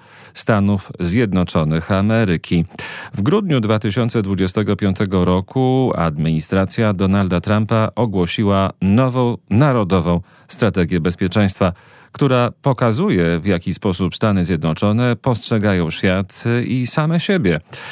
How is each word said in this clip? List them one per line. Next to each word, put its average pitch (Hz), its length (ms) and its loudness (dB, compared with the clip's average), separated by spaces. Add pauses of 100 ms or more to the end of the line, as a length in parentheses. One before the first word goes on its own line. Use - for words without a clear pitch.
(340)
Stanów 101 640 0
Zjednoczonych 87 920 0
Ameryki. 101 720 0 (480)
W 101 80 -4
grudniu 160 380 2
dwa 107 200 2
tysiące 110 420 0
dwudziestego 98 540 0
piątego 95 500 0
roku 127 680 2
administracja 82 1000 0
Donalda 95 480 0
Trumpa 107 540 0
ogłosiła 98 760 0 (120)
nową 120 560 2 (120)
narodową 95 720 2 (260)
strategię 87 520 0
bezpieczeństwa, 90 760 0 (380)
która 123 400 0 (100)
pokazuje, 113 800 0
w 78 60 -8
jaki 92 280 -2
sposób 90 420 -2
Stany 98 300 0
Zjednoczone 104 680 0
postrzegają 101 760 0
świat 95 540 -2 (220)
i 123 220 -2
same 160 320 0
siebie. 95 400 0 (320)